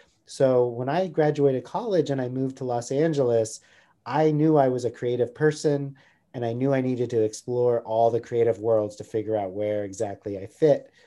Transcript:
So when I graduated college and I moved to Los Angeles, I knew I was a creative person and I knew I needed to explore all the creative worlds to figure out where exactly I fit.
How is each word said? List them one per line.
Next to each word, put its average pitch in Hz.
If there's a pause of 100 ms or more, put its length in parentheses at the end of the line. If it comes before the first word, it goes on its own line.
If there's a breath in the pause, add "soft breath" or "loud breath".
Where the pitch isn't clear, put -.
(260 soft breath)
So 127
when 123
I 180
graduated 143
college 185
and 139
I 123
moved 131
to 135
Los 120
Angeles, 135 (480 soft breath)
I 156
knew 151
I 135
was 127
a 113
creative 120
person 147 (360 soft breath)
and 120
I 117
knew 131
I 135
needed 127
to 117
explore 120
all 113
the 113
creative 117
worlds 107
to -
figure 107
out 98
where 104
exactly 101
I 95
fit. 143 (180 soft breath)